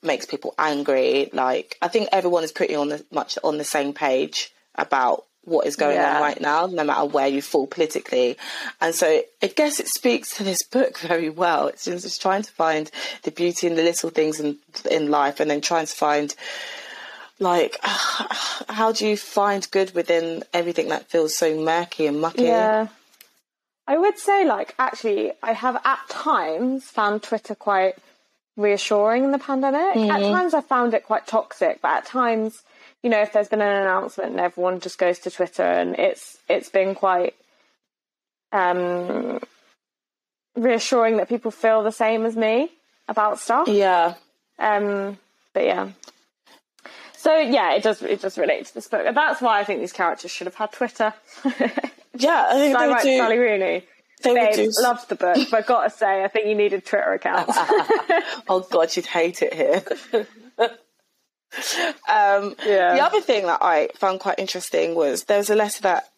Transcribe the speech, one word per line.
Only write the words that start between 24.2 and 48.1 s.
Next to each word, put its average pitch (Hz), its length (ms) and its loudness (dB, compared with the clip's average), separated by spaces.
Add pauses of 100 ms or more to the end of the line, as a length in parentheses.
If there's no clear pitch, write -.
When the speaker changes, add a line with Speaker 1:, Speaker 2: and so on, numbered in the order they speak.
Speaker 2:
like, 220 340 0
actually, 214 540 -2 (100)
I 226 100 -2
have 233 320 -2
at 277 140 2 (100)
times 254 760 -2
found 208 380 -2
Twitter - 340 -6
quite 190 400 0 (600)
reassuring 208 680 2
in 277 80 2
the 277 60 0
pandemic. 277 580 0
At 208 240 2
Speaker 1:
Mm. 202 120 2
Speaker 2:
times 359 220 2
I 302 60 4
found 247 340 0
it 214 100 0
quite - 220 -2
toxic, - 540 0
but - 100 0
at - 160 0
times, 226 560 -2 (400)
you 247 80 0
know, 214 100 4
if 214 120 0
there's 208 160 2
been 214 140 0
an 202 200 2
announcement 190 500 -2
and 180 80 -4
everyone 180 400 -2
just - 180 -12
goes 175 220 2
to 185 100 -8
Twitter, 180 340 -4
and 175 340 0
it's, - 400 -2 (100)
it's 208 200 0
been 196 260 0
quite, 180 400 0 (1200)
um, 180 880 -2 (1120)
reassuring 226 600 2
that - 120 0
people 226 220 -4
feel 220 320 2
the 214 100 0
same 220 340 0
as 226 100 -4
me 226 340 0 (380)
about 214 320 0
stuff. 269 260 2
Speaker 1:
Yeah. 185 480 4 (440)
Speaker 2:
Um, 202 600 -2 (340)
but - 120 0
yeah. 190 240 0 (1300)
So 320 220 4
yeah, 240 360 2
it 202 80 2
does, 214 200 0
it 196 200 -2